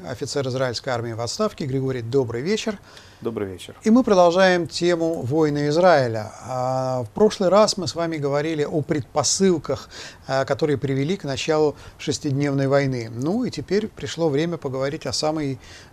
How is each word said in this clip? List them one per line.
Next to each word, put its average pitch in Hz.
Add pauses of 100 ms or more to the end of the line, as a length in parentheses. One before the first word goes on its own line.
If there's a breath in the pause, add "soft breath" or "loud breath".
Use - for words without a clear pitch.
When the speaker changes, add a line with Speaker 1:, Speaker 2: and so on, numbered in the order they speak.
Speaker 1:
офицер 139
израильской 127
армии 117
в 110
отставке. 196
Григорий, 131
добрый 120
вечер. 208 (440 loud breath)
Speaker 2:
Добрый 110
вечер. - (100)
Speaker 1:
И 220
мы 247
продолжаем 180
тему 170
«Войны 147
Израиля». 143 (160)
А, 127
в 110
прошлый 208
раз 196
мы 170
с -
вами 165
говорили 147
о 151
предпосылках, 151 (400 loud breath)
а, 135
которые 143
привели 139
к -
началу 147 (220 loud breath)
шестидневной 139
войны. 131
Ну 156
и 180
теперь 208
пришло 160
время 156
поговорить 143
о 127
самой 151 (340 loud breath)